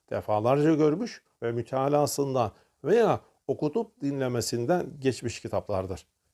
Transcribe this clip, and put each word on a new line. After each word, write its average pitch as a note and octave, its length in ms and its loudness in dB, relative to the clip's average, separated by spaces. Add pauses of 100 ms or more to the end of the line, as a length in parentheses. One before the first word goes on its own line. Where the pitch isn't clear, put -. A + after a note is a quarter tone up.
defalarca A#2 640 2
görmüş D#3 460 0 (220)
ve A#2 80 -2
mütalasından C3+ 1000 0 (320)
veya F3+ 360 4 (280)
okutup D3+ 540 -4
dinlemesinden B2+ 840 0 (140)
geçmiş B2+ 400 -2
kitaplardır. F#2+ 640 -6 (280)